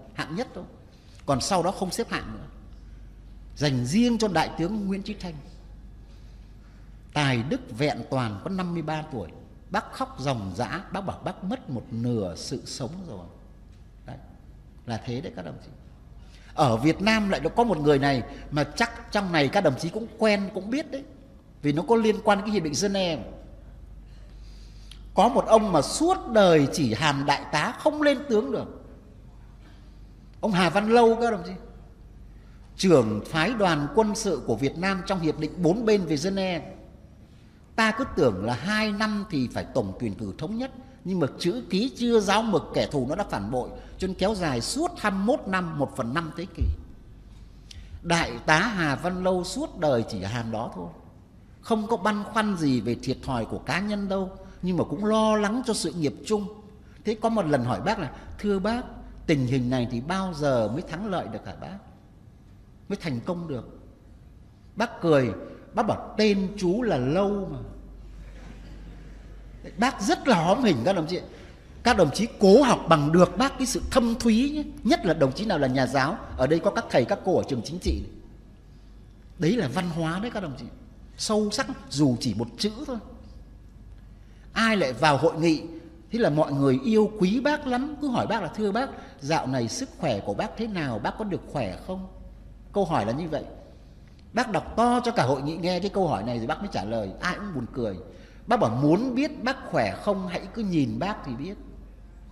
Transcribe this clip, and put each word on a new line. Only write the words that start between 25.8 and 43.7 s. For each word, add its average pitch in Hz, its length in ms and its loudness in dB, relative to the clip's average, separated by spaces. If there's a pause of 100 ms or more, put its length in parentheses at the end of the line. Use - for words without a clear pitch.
suốt 349 360 2 (140)
đời 175 420 8
chỉ 123 200 2
hàm 139 320 2
đại 143 160 4 (100)
tá, 165 280 0
không 302 220 0
lên 285 160 4 (120)
tướng 240 220 2
được. 139 340 -6 (1600)
Ông 214 100 0
Hà 180 180 4
Văn 208 200 2
Lâu, 226 320 8
các 208 100 2
đồng 185 140 -4
chí. 185 60 -10 (1300)
Trưởng 117 480 6
phái 160 280 0
đoàn 170 420 2
quân 214 200 4
sự 165 320 -2
của 120 80 2
Việt 135 220 -2
Nam 185 280 -2
trong 190 140 0
Hiệp 151 200 0
định 156 240 -4
bốn 196 220 2
bên 208 200 4
về 151 120 0
Geneva. 185 480 -2 (1120)
Ta 226 160 4
cứ 262 120 -4 (120)
tưởng 107 300 4
là 117 80 0
hai 214 380 -2
năm 208 380 -2
thì 131 240 0
phải 98 100 -4
tổng 98 360 -2
tuyển 110 140 -4
cử 95 240 -8
thống 202 200 -6
nhất, 262 140 -6 (320)
nhưng 185 160 -2
mà 139 80 2 (120)
chữ 220 300 -2
ký 226 280 0
chưa 233 220 4
giáo 196 220 4
mực, 202 220 2 (100)
kẻ 117 180 2
thù 135 180 0
nó 156 60 -4
đã 202 80 -2
phản 113 280 -4
bội, 123 180 -4 (280)